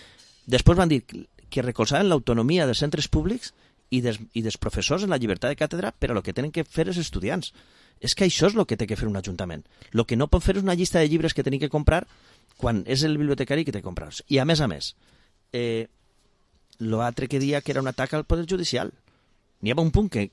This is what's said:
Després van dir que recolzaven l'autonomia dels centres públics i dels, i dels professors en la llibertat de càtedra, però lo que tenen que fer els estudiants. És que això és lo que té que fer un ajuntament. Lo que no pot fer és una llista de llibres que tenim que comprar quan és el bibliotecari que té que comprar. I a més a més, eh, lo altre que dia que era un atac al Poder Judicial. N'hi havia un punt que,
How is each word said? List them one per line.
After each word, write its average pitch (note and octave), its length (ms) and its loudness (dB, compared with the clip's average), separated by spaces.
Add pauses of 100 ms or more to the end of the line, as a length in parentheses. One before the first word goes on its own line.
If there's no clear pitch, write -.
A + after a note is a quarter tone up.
(500)
Després B2+ 300 8
van E3+ 100 4
dir C#3 160 2
que - 560 -8
recolzaven B2+ 480 2
l'autonomia C#3 560 2
dels B2 160 0
centres D3 240 -2
públics F3+ 460 -2 (420)
i B2+ 80 2
dels, A2+ 160 -2 (160)
i A2+ 80 -2
dels A2 160 -4
professors C#3+ 480 -2
en F#3 80 0
la - 80 0
llibertat A#2+ 320 0
de - 80 -6
càtedra, D#3+ 320 -4
però B2 240 -2
lo F#2 80 -6
que F#2+ 80 -6
tenen C#3+ 160 -4
que D#3+ 160 -4
fer E3 240 -2
els F3 80 -4
estudiants. D3 540 -4 (500)
És - 160 0
que G3 80 4
això E3+ 240 4
és A3 80 -2
lo F#3 80 2
que A2+ 100 -2
té G#2 140 -4
que G#2+ 80 -4
fer A2+ 80 -2
un G#2 140 -2
ajuntament. F2 420 -8 (320)
Lo A2+ 160 2
que A#2 80 0
no C#3+ 80 2
pot F3 160 2
fer F#3+ 160 4
és G3 80 0
una F3+ 80 2
llista F3+ 240 2
de D#3 80 6
llibres D#3+ 320 2
que D3 80 0
tenim C#3 160 -2
que D3 80 -2
comprar D3+ 320 2 (560)
quan A2+ 320 0
és C3+ 160 2
el D#3 140 2
bibliotecari C#3+ 440 0
que D3 60 -6
té G#2 80 -4
que F#2 80 -10
comprar. F2 240 -10 (160)
I C3+ 160 4
a - 60 2
més D#3+ 120 4
a C#3+ 60 2
més, D2+ 300 -6 (580)
eh, A#2 320 -2 (920)
lo A2 240 0
altre A#2+ 260 -4
que C3+ 100 -2
dia C#3 220 0
que D3 120 -8
era C3+ 80 -2
un C3+ 80 -2
atac C3 260 -4
al D3+ 100 -2
Poder E3 240 0
Judicial. E3 420 -4 (720)
N'hi G#2+ 80 -2
havia D#3+ 140 2
un D#3 100 2
punt G#3 160 4
que, G2+ 220 -2